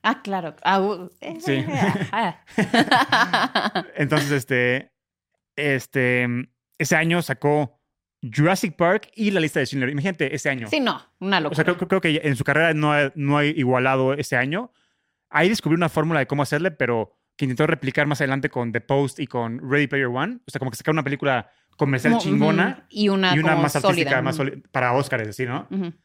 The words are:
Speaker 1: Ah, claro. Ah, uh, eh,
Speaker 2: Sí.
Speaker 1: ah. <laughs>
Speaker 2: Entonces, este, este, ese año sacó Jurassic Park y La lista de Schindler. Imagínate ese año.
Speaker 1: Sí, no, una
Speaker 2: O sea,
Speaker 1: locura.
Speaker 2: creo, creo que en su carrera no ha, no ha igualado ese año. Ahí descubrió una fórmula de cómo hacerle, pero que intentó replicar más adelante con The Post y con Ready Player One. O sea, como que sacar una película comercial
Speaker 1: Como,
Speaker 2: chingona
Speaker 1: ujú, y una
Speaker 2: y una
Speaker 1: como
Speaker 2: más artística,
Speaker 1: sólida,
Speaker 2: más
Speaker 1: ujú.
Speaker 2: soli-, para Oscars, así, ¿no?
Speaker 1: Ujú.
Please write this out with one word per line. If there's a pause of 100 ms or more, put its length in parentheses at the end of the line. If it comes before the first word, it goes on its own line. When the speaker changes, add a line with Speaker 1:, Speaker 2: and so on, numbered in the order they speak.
Speaker 1:
Ah,
claro.
Ah,
uh, (100)
eh,
Speaker 2:
Sí. (480)
Speaker 1:
ah. (140)
<laughs>
Speaker 2:
Entonces,
este, (640)
este, (520)
ese
año
sacó (420)
Jurassic
Park
y
La
lista
de
Schindler.
Imagínate
ese
año.
Speaker 1:
Sí,
no, (260)
una
Speaker 2:
O
sea,
Speaker 1:
locura.
Speaker 2:
creo,
creo
que
en
su
carrera
no
ha,
no
ha
igualado
ese
año. (560)
Ahí
descubrió
una
fórmula
de
cómo
hacerle,
pero (220)
que
intentó
replicar
más
adelante
con
The
Post
y
con (120)
Ready
Player
One.
O
sea,
como
que
sacar
una
película (260)
comercial
Speaker 1:
Como,
Speaker 2:
chingona
Speaker 1:
ujú,
y
una
Speaker 2:
y
una
Speaker 1:
como
Speaker 2:
más
artística,
Speaker 1:
sólida,
Speaker 2:
más
Speaker 1:
ujú.
Speaker 2:
soli-,
para
Oscars,
así,
¿no?
Speaker 1:
Ujú. (120)